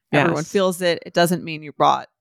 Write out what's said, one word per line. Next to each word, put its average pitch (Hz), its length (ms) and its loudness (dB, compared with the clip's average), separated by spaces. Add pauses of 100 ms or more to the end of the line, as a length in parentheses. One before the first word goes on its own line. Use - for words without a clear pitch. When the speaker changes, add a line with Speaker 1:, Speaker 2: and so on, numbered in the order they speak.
(100)
Speaker 1:
Everyone 143 320 2
Speaker 2:
Yes. 165 80 -12
Speaker 1:
feels 185 320 -2
it. 175 240 -2
It 175 80 -18
doesn't 170 300 2
mean 156 180 -10
you 147 100 -16
bought 139 360 2 (120)